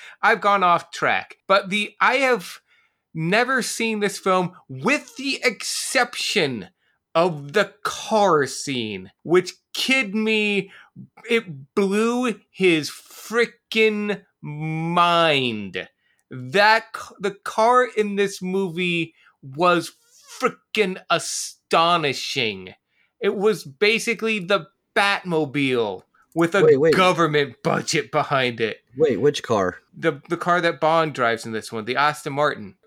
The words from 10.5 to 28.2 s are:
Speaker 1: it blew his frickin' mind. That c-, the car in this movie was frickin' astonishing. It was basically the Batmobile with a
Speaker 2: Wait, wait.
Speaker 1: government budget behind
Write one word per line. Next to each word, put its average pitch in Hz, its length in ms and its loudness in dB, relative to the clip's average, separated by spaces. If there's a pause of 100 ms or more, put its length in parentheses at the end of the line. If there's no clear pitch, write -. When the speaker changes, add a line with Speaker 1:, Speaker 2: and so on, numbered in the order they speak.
Speaker 1:
it 185 460 -4
blew 226 640 0 (140)
his 165 400 2
frickin' 214 1300 -2 (180)
mind. 151 1500 0 (420)
That 202 540 2 (120)
c-, - 220 -16
the 196 140 -4
car 247 520 2
in 214 320 -2
this 196 240 0
movie 180 720 -2 (280)
was 165 500 0 (480)
frickin' 196 680 -2
astonishing. 143 1600 -2 (460)
It 202 160 0
was 202 280 0
basically 220 720 0
the 175 280 -2 (280)
Batmobile 139 1080 0 (320)
with 165 200 2
a 190 100 4
Speaker 2:
Wait, 151 120 8
wait. 151 180 4
Speaker 1:
government 151 720 2
budget - 480 -2
behind 131 480 0